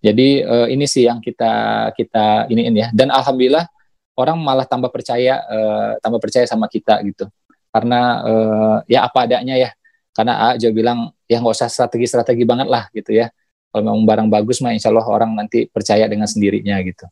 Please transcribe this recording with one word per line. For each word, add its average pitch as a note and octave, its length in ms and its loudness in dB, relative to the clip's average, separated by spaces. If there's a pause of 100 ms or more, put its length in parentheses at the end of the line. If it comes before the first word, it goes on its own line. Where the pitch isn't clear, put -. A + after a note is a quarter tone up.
Jadi, B2+ 400 4
eh, A#2 320 2
ini C#3+ 80 0
sih C3 240 2
yang A#2+ 160 0
kita, A2 720 -2
kita A2 560 0
iniin A#2 240 0
ya. G#2 160 0
Dan C3 240 2
alhamdulillah C3 480 2 (560)
orang C3 160 0
malah C3+ 320 -2
tambah B2+ 240 -2
percaya, B2 560 -2
eh, A2 460 -2 (100)
tambah A2+ 160 -2
percaya A2 240 0
sama A2 240 0
kita G#2+ 400 0
gitu. G2+ 240 -8 (400)
Karena, A#2+ 560 0
eh, A2 720 2
ya B2 80 2
apa A#2+ 240 0
adanya B2 240 -2
ya. B2+ 160 0 (400)
Karena A2+ 400 0
A A#2+ 80 -2
juga A2+ 160 0
bilang A#2 240 0 (320)
ya A#2 80 2
nggak A#2 160 0
usah A#2+ 160 -2
strategi-strategi A#2+ 720 0
banget A#2+ 240 0
lah A#2+ 240 -2
gitu G#2+ 240 -6
ya. A#2 160 2 (400)
Kalau G#2+ 240 -2
memang A2 80 0
barang A2 260 4
bagus G#2+ 300 0
mah A#2+ 160 -2
insya A2 160 0
Allah A2+ 160 2
orang A2 320 0
nanti A2+ 320 -4
percaya G#2+ 400 0
dengan G#2 160 -4
sendirinya G2+ 560 -2
gitu. F#2 300 -10